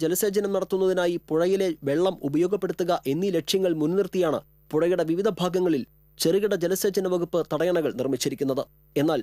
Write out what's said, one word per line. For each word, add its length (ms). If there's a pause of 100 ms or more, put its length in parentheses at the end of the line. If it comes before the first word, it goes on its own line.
ജലസേചനം 520
നടത്തുന്നതിനായി 640 (120)
പുഴയിലെ 420 (180)
വെള്ളം 260 (140)
ഉപയോഗപ്പെടുത്തുക 640 (200)
എന്നീ 160 (100)
ലക്ഷ്യങ്ങൾ 340 (100)
മുൻനിർത്തിയാണ് 580 (300)
പുഴയുടെ 400
വിവിധ 180 (120)
ഭാഗങ്ങളിൽ 420 (400)
ചെറുകിട 400
ജലസേചന 500
വകുപ്പ് 280 (120)
തടയണകൾ 460
നിർമ്മിച്ചിരിക്കുന്നത്. 640 (380)
എന്നാൽ 220